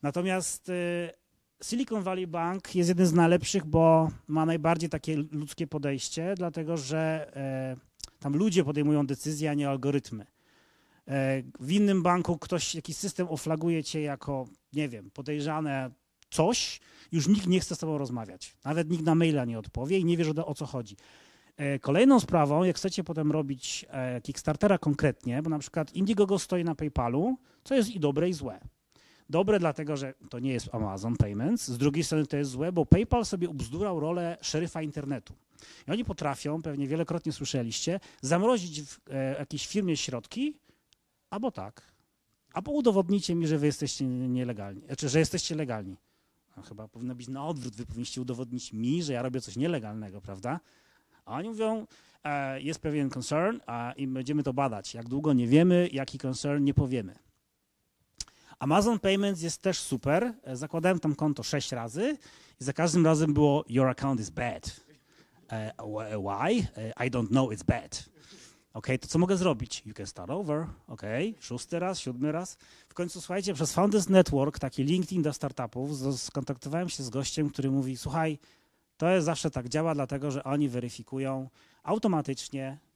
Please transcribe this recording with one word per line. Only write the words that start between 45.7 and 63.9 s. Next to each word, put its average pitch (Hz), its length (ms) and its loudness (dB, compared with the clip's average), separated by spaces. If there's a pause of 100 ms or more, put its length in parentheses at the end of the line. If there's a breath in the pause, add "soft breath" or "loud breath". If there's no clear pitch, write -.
No, 95 60 -18
chyba 107 240 -16
powinno 123 280 -10
być 123 120 -14
na 135 200 -8
odwrót, 123 280 -6
wy 113 100 -10
powinniście 120 360 -8
udowodnić 123 520 -8
mi, 127 300 0
że 143 100 -4
ja 120 80 -2
robię 127 200 -4
coś - 140 -12
nielegalnego, 110 640 -4
prawda? 101 380 -6 (640 soft breath)
A 107 100 -10
oni 180 140 -6
mówią, 220 380 -4 (360 soft breath)
e, 139 380 -4
jest 151 180 -6
pewien 147 300 0
concern, 160 560 0
a, 120 320 -6
i 135 100 -4
będziemy 131 360 -2
to 139 100 0
badać. 123 400 -2
Jak 117 140 -10
długo, 147 260 2
nie 123 140 6
wiemy, 175 440 8
jaki 135 260 -4
concern, 143 460 -2
nie 139 100 2
powiemy. 123 500 0 (1400 loud breath)
Amazon 202 400 2
Payments 196 420 2
jest 165 200 -6
też 185 180 0
super. 170 540 0 (100)
E, 131 120 -10
zakładałem 165 440 0
tam 151 160 0
konto 147 280 -2
sześć - 280 -4
razy 127 460 -4 (440 loud breath)
i - 20 -12
za 135 100 -4
każdym 165 320 4
razem 156 280 6
było: 147 360 4
"Your 131 180 4
account 131 320 0